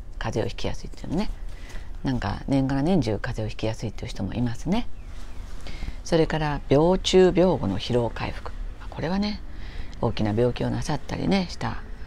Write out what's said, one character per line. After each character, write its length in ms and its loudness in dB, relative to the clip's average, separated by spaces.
風 220 -2
邪 60 2
を 40 0
ひ 60 -4
き 120 0
や 60 0
す 120 -2
い 20 -8
っ 20 -8
て 140 -8
い 20 -8
う 40 -6
の 80 0
ね。 120 2
な 80 0
ん 80 0
か、 280 -2
年 200 2
が 80 0
ら 60 2
年 200 4
中 180 0
風 240 -4
邪 20 -2
を 40 -4
ひ 60 -6
き 120 -2
や 80 0
す 100 -6
い 40 -4
っ 20 -4
て 120 -8
い 40 -6
う 20 -8
人 140 -4
も 100 -4
い 80 -2
ま 140 0
す 140 -4
ね。 180 2
そ 140 2
れ 80 6
か 140 0
ら、 300 0
病 300 6
中 360 8
病 220 6
後 100 -2
の 100 0
疲 160 -2
労 160 4
回 220 -4
復。 200 -6
こ 120 -8
れ 80 -2
は 100 2
ね、 220 -2
大 120 2
き 100 0
な 80 2
病 220 4
気 100 -2
を 60 0
な 120 0
さ 140 0
っ 100 -4
た 120 -4
り 100 0
ね、 220 2
し 80 -8
た、 240 -2